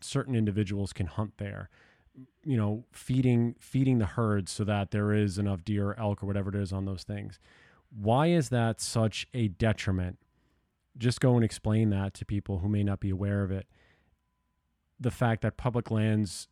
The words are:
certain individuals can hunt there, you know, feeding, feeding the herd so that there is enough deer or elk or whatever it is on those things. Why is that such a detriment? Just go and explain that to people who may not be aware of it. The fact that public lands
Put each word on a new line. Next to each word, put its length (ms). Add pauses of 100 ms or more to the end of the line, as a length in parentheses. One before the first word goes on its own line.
certain 340
individuals 580
can 140
hunt 320
there, 300 (760)
you 120
know, 360
feeding, 640
feeding 400
the 80
herd 420
so 160
that 260
there 220
is 260
enough 260
deer 260
or 100
elk 220
or 40
whatever 240
it 60
is 160
on 120
those 200
things. 340 (520)
Why 380
is 220
that 300
such 540
a 140
detriment? 720 (800)
Just 240
go 160
and 80
explain 460
that 240
to 100
people 340
who 100
may 140
not 180
be 100
aware 320
of 80
it. 160 (1300)
The 120
fact 320
that 140
public 340
lands 600